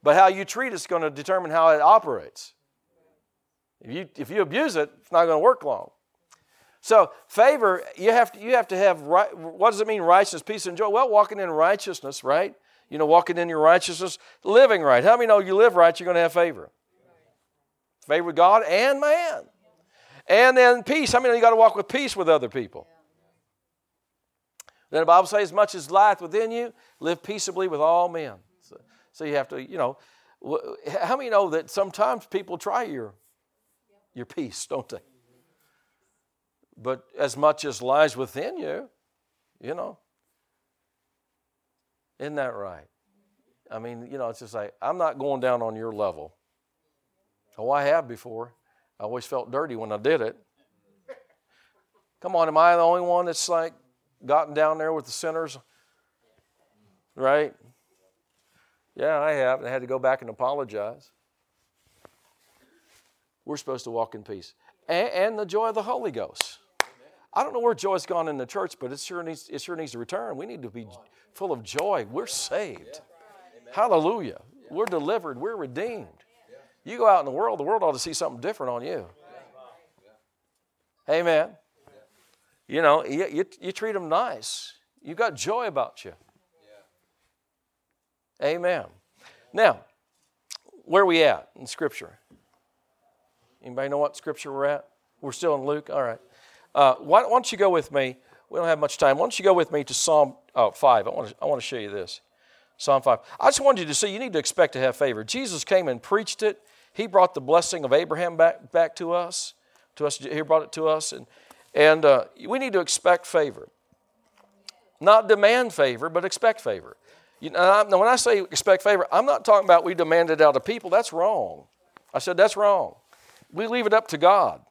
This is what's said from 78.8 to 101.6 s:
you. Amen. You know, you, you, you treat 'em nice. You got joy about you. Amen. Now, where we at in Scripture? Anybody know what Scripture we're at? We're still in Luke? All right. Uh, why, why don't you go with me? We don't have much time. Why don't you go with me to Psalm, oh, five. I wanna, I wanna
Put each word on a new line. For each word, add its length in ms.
you. 220
Amen. 400
You 140
know, 240
you, 220
you, 180
you 100
treat 240
'em 140
nice. 640
You 120
got 220
joy 320
about 360
you. 100
Amen. 440
Now, 300
where 200
we 180
at 320
in 100
Scripture? 540
Anybody 260
know 80
what 180
Scripture 360
we're 140
at? 220
We're 100
still 240
in 100
Luke? 260
All 120
right. 160
Uh, 200
why, 280
why 60
don't 220
you 60
go 140
with 200
me? 260
We 100
don't 80
have 120
much 180
time. 200
Why 60
don't 160
you 40
go 100
with 180
me 120
to 100
Psalm, 420
oh, 180
five. 360
I 20
wanna, 320
I 40
wanna 160